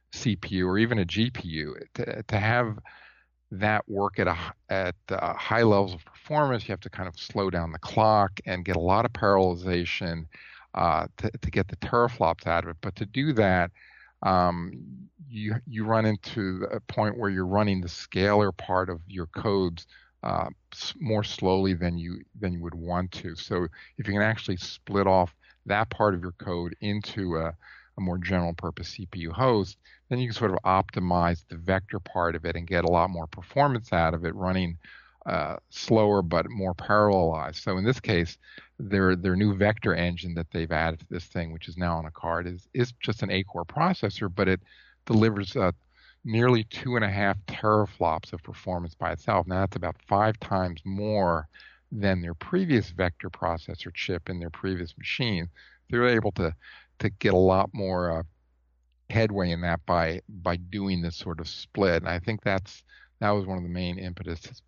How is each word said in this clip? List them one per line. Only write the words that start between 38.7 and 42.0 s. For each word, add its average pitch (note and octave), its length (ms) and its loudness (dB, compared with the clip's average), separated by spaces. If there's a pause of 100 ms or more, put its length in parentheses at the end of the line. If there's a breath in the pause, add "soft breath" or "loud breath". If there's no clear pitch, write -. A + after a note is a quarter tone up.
their, F#2+ 360 4
their F2+ 200 0
new G2+ 220 4
vector G#2 360 2
engine F2 420 -2
that E2 160 -6
they've E2 200 -4
added D#2+ 300 0
to - 80 -20
this F2+ 160 -8
thing, E2 260 -6
which E2 160 -12
is E2+ 80 -12
now E2+ 220 0
on E2 80 -6